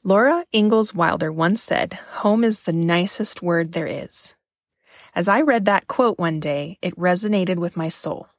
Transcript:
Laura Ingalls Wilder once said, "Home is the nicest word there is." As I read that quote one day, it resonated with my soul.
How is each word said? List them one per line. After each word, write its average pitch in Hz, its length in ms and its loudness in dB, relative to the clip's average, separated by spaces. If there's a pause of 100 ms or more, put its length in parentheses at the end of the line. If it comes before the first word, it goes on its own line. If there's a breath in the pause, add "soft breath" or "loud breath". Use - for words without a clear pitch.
Laura 254 400 4 (100)
Ingalls 214 400 2
Wilder 165 380 0
once 170 280 0
said, - 340 0 (280)
"Home 220 220 4
is 220 160 0
the 170 120 -4
nicest 170 720 0
word 170 300 0
there 165 160 -4
is." - 480 -8 (800 soft breath)
As 180 120 0
I 214 120 4
read 247 240 2
that 202 240 0
quote 240 300 0
one 160 220 -2
day, 147 420 -6
it 180 120 -4
resonated 185 640 0
with 175 180 -6
my 160 140 -4
soul. - 400 -2 (100)